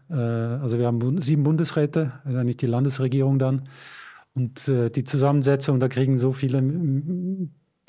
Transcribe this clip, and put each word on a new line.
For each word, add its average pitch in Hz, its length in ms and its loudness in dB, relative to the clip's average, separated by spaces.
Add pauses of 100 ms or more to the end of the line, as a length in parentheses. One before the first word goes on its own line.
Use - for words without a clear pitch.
(120)
äh, - 20 -10
also 117 640 -2
wir 120 80 2
haben 117 140 0
Bund-, 139 240 0
sieben 147 180 2
Bundesräte, 151 720 0 (160)
äh, 127 160 -2
nicht 120 180 -2
die 135 60 -2
Landesregierung 131 720 0
dann. 131 280 0 (680)
Und, 123 320 -6
äh, 120 240 2
die 131 140 -2
Zusammensetzung, 139 760 2
da 127 80 2
kriegen 131 320 2
so 131 120 2
viele, 135 280 0
m-, 165 920 -2 (380)